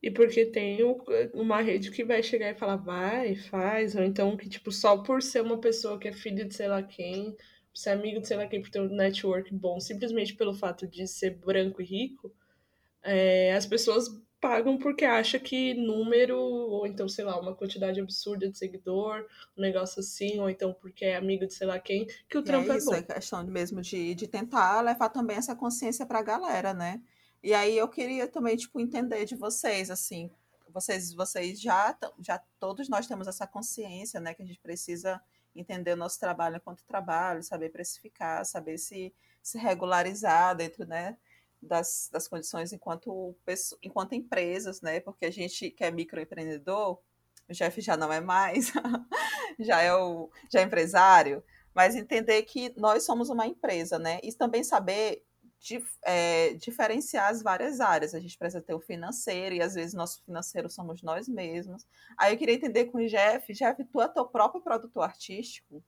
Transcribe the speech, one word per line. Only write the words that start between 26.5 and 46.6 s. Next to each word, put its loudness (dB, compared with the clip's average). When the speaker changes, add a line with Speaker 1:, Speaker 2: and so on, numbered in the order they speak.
Speaker 2:
né? -6
E 4
aí 4
eu 2
queria -4
também, 0
tipo, -6
entender -2
de -8
vocês, -2
assim, -8
vocês, -4
vocês -4
já 2
tão, -10
já -6
todos -6
nós -2
temos -8
essa -8
consciência, -10
né, -8
que -18
a -14
gente -16
precisa -6
entender -4
o 0
nosso -6
trabalho -2
enquanto -14
trabalho, -2
saber -8
precificar, -8
saber -8
se, -10
se -10
regularizar 2
dentro, -6
né, -6
das, -2
das -4
condições -8
enquanto -8
pesso-, -6
enquanto -4
empresas, -4
né, -2
porque -10
a 0
gente -8
que -8
é 0
microempreendedor, -6